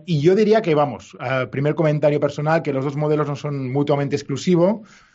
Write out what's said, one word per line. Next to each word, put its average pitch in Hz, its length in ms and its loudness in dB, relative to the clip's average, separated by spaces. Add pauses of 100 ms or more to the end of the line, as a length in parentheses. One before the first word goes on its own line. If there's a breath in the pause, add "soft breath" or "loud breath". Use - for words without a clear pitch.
y 160 160 0
yo 175 140 4
diría 214 260 4
que, 160 120 0
vamos, 139 460 -2
ah, 127 320 -2
primer 143 240 -2
comentario 151 440 2
personal, 151 440 0
que 151 100 -2
los 135 120 -2
dos 135 100 -6
modelos 151 320 0
no 143 80 -4
son 139 360 -6
mutuamente 143 440 0
exclusivos, 175 720 0 (280 loud breath)